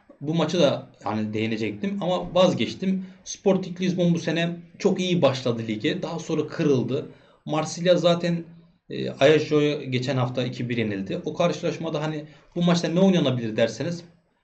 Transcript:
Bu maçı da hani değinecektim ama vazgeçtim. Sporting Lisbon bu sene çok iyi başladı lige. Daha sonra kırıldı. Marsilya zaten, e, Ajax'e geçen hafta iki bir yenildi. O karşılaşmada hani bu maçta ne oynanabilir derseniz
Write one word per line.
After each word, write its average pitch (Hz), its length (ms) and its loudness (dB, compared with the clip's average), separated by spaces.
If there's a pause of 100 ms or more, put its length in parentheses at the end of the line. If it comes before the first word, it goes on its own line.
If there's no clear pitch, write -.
(200)
Bu 151 140 -4
maçı 170 260 0
da 131 300 2 (140)
hani 107 300 -4
değinecektim 110 680 -2
ama 175 320 -2
vazgeçtim. 190 720 2 (180)
Sporting - 560 -2
Lisbon 175 340 2
bu - 40 0
sene 170 380 -2 (220)
çok - 220 0
iyi 180 220 2
başladı 120 460 0
lige. 147 340 -2
Daha 165 160 -6
sonra 156 280 -4
kırıldı. 135 640 0 (340)
Marsilya 156 520 2
zaten, 170 480 2 (460)
e, 131 200 -6
Ajax'e 147 760 4
geçen 127 320 -2
hafta 127 280 0
iki 123 240 -6
bir 120 80 -2
yenildi. 104 480 -4
O 151 100 -6
karşılaşmada 160 680 -2
hani 156 220 -6 (320)
bu 175 60 0
maçta 170 260 2
ne 165 120 2
oynanabilir 127 560 2
derseniz 135 480 -2 (400)